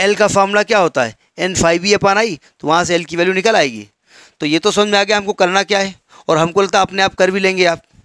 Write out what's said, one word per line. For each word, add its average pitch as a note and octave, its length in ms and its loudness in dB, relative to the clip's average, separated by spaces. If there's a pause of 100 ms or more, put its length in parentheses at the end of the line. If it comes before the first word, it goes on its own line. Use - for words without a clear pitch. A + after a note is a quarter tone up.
L G3+ 180 0
का G#3 100 2
फॉर्मूला G3 340 2
क्या G#3+ 160 0
होता D#3 260 0
है? A2 120 -8 (240)
N F3+ 140 -4
phi E3 240 2
B F3 60 -6
upon G3 320 2
I, G#3+ 220 -2 (220)
तो C3+ 80 -6
वहाँ E3+ 160 2
से E3+ 140 0
L F3 60 -4
की E3+ 120 -10
वैल्यू F3+ 180 0
निकल G#3 220 0
आएगी। A#2 320 -2 (520)
तो D3+ 60 -2
ये D3+ 120 0
तो G#3 120 0
समझ G#3 180 0
में G3+ 100 2
आ G3+ 60 2
गया G#3 120 0
हमको G3+ 160 -4
करना F#3+ 300 0
क्या G3 160 -2
है, G3 220 -6 (280)
और D#3+ 80 2
हमको E3+ 260 0
लगता G3 160 0
है F#3+ 40 2
अपने F#3+ 200 -2
आप F#3+ 120 -2
कर F#3 160 2
भी G3 100 -2
लेंगे F#3 240 0
आप। E3 180 0 (220)